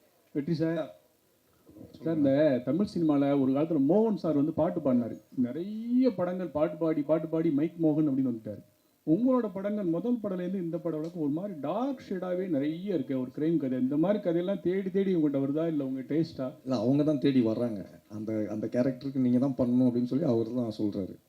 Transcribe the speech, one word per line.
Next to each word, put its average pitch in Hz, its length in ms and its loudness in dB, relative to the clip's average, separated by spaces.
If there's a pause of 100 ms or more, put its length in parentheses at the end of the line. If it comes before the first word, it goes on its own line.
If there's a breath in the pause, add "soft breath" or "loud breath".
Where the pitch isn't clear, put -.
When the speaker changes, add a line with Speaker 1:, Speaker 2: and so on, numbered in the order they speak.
(340)
Speaker 1:
வெற்றி 160 200 -2
சார், 160 460 -4 (1040)
சார், 160 140 -2
இந்த 139 480 4
தமிழ் 170 280 0
சினிமால 143 480 2
ஒரு 135 100 2
காலத்துல 151 380 0
மோகன் 214 260 4
சார் 160 200 -2
வந்து 147 160 2
பாட்டு 170 280 0
பாடினாரு. 123 420 0 (140)
நிறைய 214 800 0
படங்கள் 185 340 -4
பாட்டு 151 300 0
பாடி, 160 240 0
பாட்டு 160 260 0
பாடி 160 240 0
மைக் 160 320 0
மோகன் 151 260 4
அப்படின்னு 131 240 0
வந்துட்டாரு. 107 300 -10 (440)
உங்களோட 226 460 2
படங்கள், 202 320 -4
முதல் 185 380 0
படம்லேருந்து 185 380 -4
இந்த 165 160 -4
படம் 160 200 -4
வரைக்கும் 165 260 -6
ஒரு 139 80 0
மாதிரி 175 280 -4
டார்க் 226 500 -4
ஷேடாவே 185 380 -4
நிறைய 165 460 -2
இருக்கு. 131 260 -2
ஒரு 127 160 -4
கிரைம் 160 220 2
கதை, 131 220 -2
இந்த 135 180 0
மாதிரி 196 220 2
கதையெல்லாம் 180 420 -2
தேடி 190 280 0
தேடி 190 260 0
உங்கள்கிட்ட 147 220 2
வருதா, 143 300 0
இல்ல 143 180 -2
உங்க 131 160 -4
டேஸ்டா? 135 520 -2 (100)
Speaker 2:
இல்ல, 127 140 -2
அவங்க 135 260 4
தான் 147 160 2
தேடி 131 260 4
வர்றாங்க. 110 400 -2 (220)
அந்த, 107 420 -4
அந்த 110 180 -4
கேரக்டருக்கு 131 480 -2
நீங்க 123 220 4
தான் 131 200 2
பண்ணணும் 123 260 4
அப்படின்னு 123 220 2
சொல்லி 139 200 0
அவர் 117 300 2
தான் 117 220 -2
சொல்றாரு. 101 380 -2 (140)